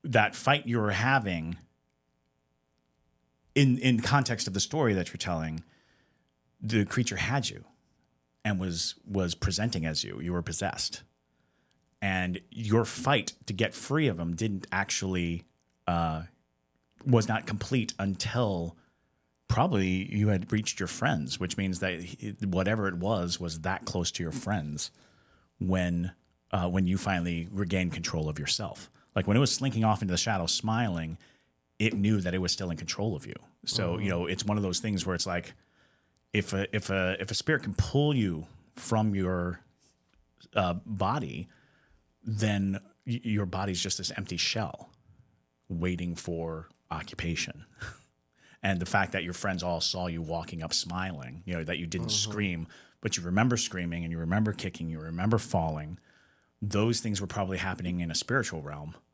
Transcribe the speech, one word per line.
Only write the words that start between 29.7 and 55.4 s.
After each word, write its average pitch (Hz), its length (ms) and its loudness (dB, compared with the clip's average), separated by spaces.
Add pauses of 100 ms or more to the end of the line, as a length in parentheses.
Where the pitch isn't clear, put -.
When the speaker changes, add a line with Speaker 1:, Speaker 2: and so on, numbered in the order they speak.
Speaker 1:
off 107 180 4
into 95 100 0
the 87 60 2
shadow 95 280 0
smiling, 87 720 0 (640)
it 110 140 4
knew 101 280 4
that 87 120 0
it 92 60 0
was 90 120 0
still 92 180 -2
in 82 80 -2
control 101 380 -2
of 69 100 -8
you. - 80 -10 (320)
So, 90 280 0
Speaker 2:
Mm-hmm. 92 100 -2
Speaker 1:
you 101 60 2
know, 87 180 2
it's 95 180 -2
one 104 120 2
of 101 60 0
those 90 160 0
things 101 260 -2
where 92 100 0
it's - 120 -2
like, 87 260 -4 (800)
if 101 220 2
a, 98 220 -2
if 104 160 -2
a, 92 280 2
if 95 120 -4
a - 20 -4
spirit - 300 0
can 101 100 -4
pull 147 420 2
you 87 300 0 (300)
from 107 400 2
your, 90 460 0 (920)
uh, 90 200 2 (100)
body, 98 640 -2 (760)
then 101 560 0 (280)
y-, 117 160 -4
your 104 240 2
body's 95 340 -2
just 95 160 -2
this 92 180 -6
empty 90 220 -4
shell - 520 -4 (800)
waiting 87 460 0
for 82 540 -6 (220)
occupation. 80 760 -6 (160)
<laughs> - 140 -12 (680)
And 98 200 2
the 90 40 -2
fact 98 280 2
that 92 100 -2
your 87 80 -6
friends 92 320 -2
all 87 160 0
saw 90 280 -2
you 82 140 -4
walking 82 400 -6
up 82 120 -4
smiling, 85 720 -6
you 92 80 -4
know, 82 100 -2
that 80 140 -2
you 85 100 -4
didn't 87 200 -4
Speaker 2:
Mm-hmm. 107 240 -2
Speaker 1:
scream, 92 360 -2 (320)
but - 160 -2
you 87 80 -6
remember 104 320 4
screaming 85 480 -4
and 82 80 -4
you 82 80 -4
remember 101 320 2
kicking, 85 380 -6
you 80 100 -6
remember 90 380 0
falling. 80 600 -2 (640)